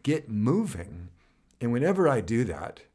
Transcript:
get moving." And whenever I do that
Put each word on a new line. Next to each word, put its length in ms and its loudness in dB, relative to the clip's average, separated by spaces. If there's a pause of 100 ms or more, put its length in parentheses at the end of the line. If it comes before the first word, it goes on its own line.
get 280 -2
moving." 800 -2 (520)
And 100 0
whenever 360 2
I 120 4
do 260 0
that 360 -8 (140)